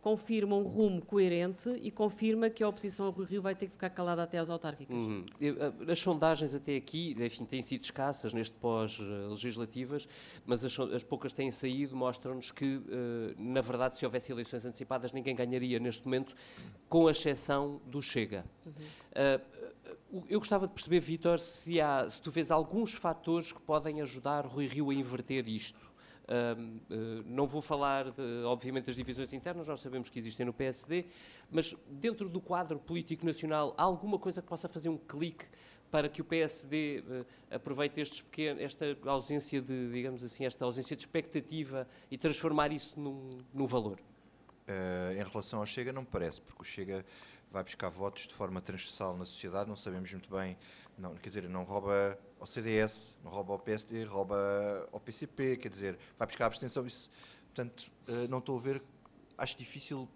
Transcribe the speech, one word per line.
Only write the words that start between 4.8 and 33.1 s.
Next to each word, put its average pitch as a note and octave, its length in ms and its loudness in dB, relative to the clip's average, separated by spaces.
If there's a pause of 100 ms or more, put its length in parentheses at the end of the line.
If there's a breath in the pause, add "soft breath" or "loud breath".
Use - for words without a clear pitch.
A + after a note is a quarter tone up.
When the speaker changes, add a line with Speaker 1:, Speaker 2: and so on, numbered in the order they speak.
Speaker 2:
Uhum. G#2+ 300 0 (120)
Eu, C#3+ 180 2 (300)
a, E3 60 2
as E3 60 4
sondagens D#3 560 4
até C#3+ 200 -2
aqui, D#3 460 -2
enfim, A#2 240 0
têm C3+ 160 -2
sido - 240 -4
escassas C#3 480 -2
neste A2+ 240 -2
pós-legislativas, A2 1500 -2 (380 loud breath)
mas A#2+ 180 2
as, B2 140 0
as B2 260 0
poucas C#3 280 -4
que - 40 -8
têm C#3 140 0
saído C3 440 -2
mostram-nos B2+ 560 -2
que, C3+ 380 0
eh, A#2+ 480 -2
na B2+ 240 0
verdade, B2+ 380 0
se C3 80 0
houvesse B2 260 -2
eleições A#2 320 -4
antecipadas, B2 480 -4
ninguém C3 240 -2
ganharia B2 420 2
neste A#2 280 0
momento, C3 280 0 (540 loud breath)
com E3 180 10
a D#3 40 12
exceção C#3+ 720 2
do B2+ 160 -4
Chega. G2+ 460 0 (180)
Speaker 1:
Uhum. D#3 80 -14 (420 loud breath)
Speaker 2:
Eh, C3+ 260 6 (720)
o, F#3 200 -6
eu G#3 80 6
gostava G3 280 4
de F#3+ 60 -4
perceber, E3+ 280 4
Vítor, E3+ 380 4
se E3+ 400 0
há, C#3 300 6
se - 140 -4
tu D3+ 80 -4
vês D3 200 2
alguns F#3 440 4
fatores E3 580 0
que - 80 -12
podem D3+ 400 2
ajudar C#3+ 460 0
Rui C#3 200 0
Rio C#3 220 2
a C#3 60 4
inverter B2+ 520 0
isto. - 440 -4 (420 loud breath)
Ahm, A#2 460 0 (100)
eh, A2 380 -4
não C3 180 2
vou C#3+ 160 -2
falar, C#3 520 2
de, A#2+ 320 -2
obviamente, B2+ 420 2
das B2+ 80 -2
divisões B2+ 380 -4
internas, D#3+ 340 -4
nós D3 140 -4
sabemos B2+ 280 -6
que - 80 -10
existem A2+ 300 -2
no A#2+ 60 -2
P - 100 -4
S C3 260 -2
D, F3 160 0 (460 loud breath)
mas D#3+ 240 2 (160)
dentro G#3 380 0
do F3+ 120 -2
quadro F3 380 0
político E3 480 -2